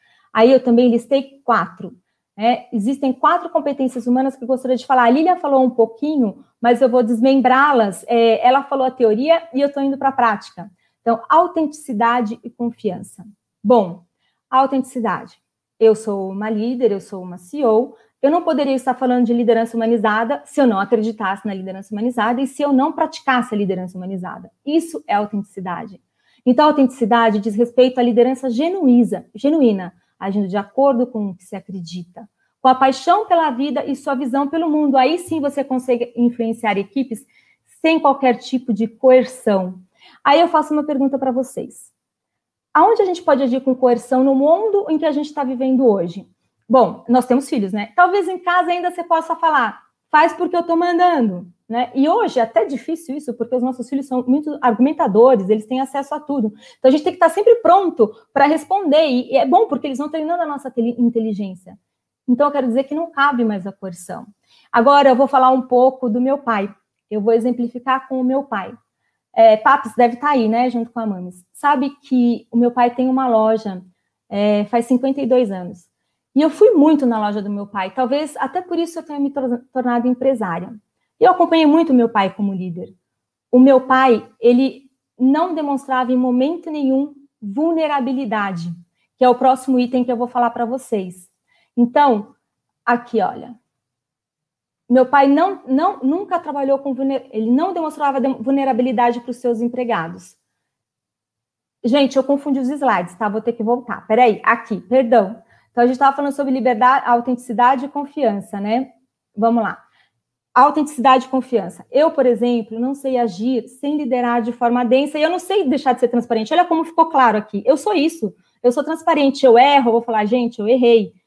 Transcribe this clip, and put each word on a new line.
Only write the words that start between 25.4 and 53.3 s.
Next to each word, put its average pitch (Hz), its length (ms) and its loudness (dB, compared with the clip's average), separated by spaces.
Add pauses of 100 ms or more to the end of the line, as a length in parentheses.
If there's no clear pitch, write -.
Então, 254 180 4
a 302 40 6
autenticidade 233 720 2
diz 208 160 -4
respeito 247 460 2
à - 20 2
liderança 247 460 2
genuíza, 247 840 2
genuína, 220 580 0 (260)
agindo 196 300 -4
de 185 100 -6
acordo 254 480 0
com 208 240 -8
o 180 40 -14
que - 100 -20
se - 120 -16
acredita, 180 720 -14 (320)
com 254 80 2
a 254 60 4
paixão 269 500 0
pela 339 260 2
vida 277 360 -6
e 277 100 -6
sua 285 180 -6
visão 269 320 -2
pelo 320 220 -4
mundo. 294 300 0
Aí 277 180 2
sim 330 240 -6
você 277 240 -4
consegue 247 500 -4
influenciar 226 640 -2
equipes 226 480 -6 (560)
sem 330 180 2
qualquer 277 360 0
tipo 247 360 -6
de 220 160 -2
coerção. 220 960 0 (420)
Aí 285 160 4
eu 339 100 4
faço 302 260 -2
uma 294 100 -2
pergunta 277 340 -2
pra 262 140 -2
vocês. - 580 -8 (840)
Aonde 427 260 4
a 392 60 4
gente 349 160 -6
pode 277 200 0
agir 262 200 -2
com 262 120 0
coerção 254 480 0
no 269 120 2
mundo 392 560 0
em 311 80 -2
que 320 80 -4
a 302 60 0
gente 294 200 -6
tá 294 100 -6
vivendo 262 440 0
hoje? 185 420 -2 (400)
Bom, 226 400 2
nós 247 160 2
temos 262 240 0
filhos, 196 240 -4
né? 208 240 -8
Talvez 359 320 2
em 370 100 -8
casa 359 320 -2
ainda 349 200 -2
você 349 120 -10
possa 330 320 -2
falar, 302 480 -2 (280)
"Faz 330 240 4
porque 349 200 -6
eu 339 80 0
tô 339 140 -2
mandando", 330 720 0 (180)
né? 233 260 -4
E 269 140 2
hoje 359 320 0
é - 20 2
até 277 220 0
difícil 285 520 -8
isso, 294 180 -10